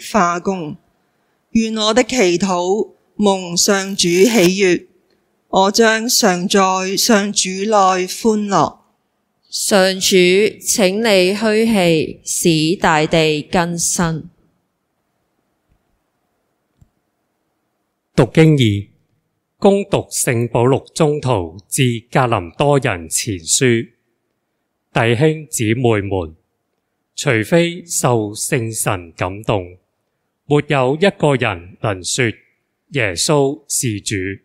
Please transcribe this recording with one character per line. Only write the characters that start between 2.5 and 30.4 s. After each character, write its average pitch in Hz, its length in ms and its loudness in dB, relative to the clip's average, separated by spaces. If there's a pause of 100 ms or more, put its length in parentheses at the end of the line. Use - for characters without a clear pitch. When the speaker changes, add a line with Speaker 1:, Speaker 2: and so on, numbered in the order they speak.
Speaker 1:
蒙 190 420 0
上 196 380 0
主 180 140 0
喜 180 180 6
悅。 185 600 2 (640)
我 190 220 2
將 220 380 2
常 185 400 -2
在 190 480 0
上 202 360 0
主 - 160 -4
內 190 600 0
歡 214 400 -2
樂。 175 300 0 (680)
Speaker 2:
上 190 460 -2
主， 190 220 0 (440)
請 196 400 0
你 196 340 2
噓 214 300 0
氣， 175 600 0
使 160 560 0
大 156 260 2
地 156 360 0
更 175 360 -2
新。 165 500 -4 (4000)
Speaker 3:
讀 143 80 6 (100)
經 156 200 6
二， 104 340 0 (680)
恭 196 260 2
讀 143 260 -2
聖 120 400 -2
保 117 140 2
祿 131 280 2
宗 151 280 0
徒 95 360 -2 (120)
致 120 420 -2
格 131 160 2
林 95 320 -4
多 147 180 2
人 98 320 -4
前 95 300 -6
書。 120 500 0 (1040)
弟 117 220 2
兄 156 340 0
姊 113 260 -2
妹 117 260 0
們， 92 340 -6 (800)
除 - 160 -2 (180)
非 170 380 0
受 113 460 0
聖 113 440 -6
神 90 360 -6
感 98 320 -6
動， 92 340 -4 (680)